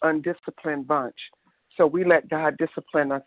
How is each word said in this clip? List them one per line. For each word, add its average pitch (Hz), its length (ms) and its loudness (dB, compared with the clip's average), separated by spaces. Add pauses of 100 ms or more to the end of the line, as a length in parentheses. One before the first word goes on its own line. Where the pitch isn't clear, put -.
undisciplined 156 840 -4
bunch. 139 280 -2 (640)
So 175 80 6
we 170 200 2
let 170 240 4
God 156 280 -2
discipline 151 540 -4
us 139 160 -4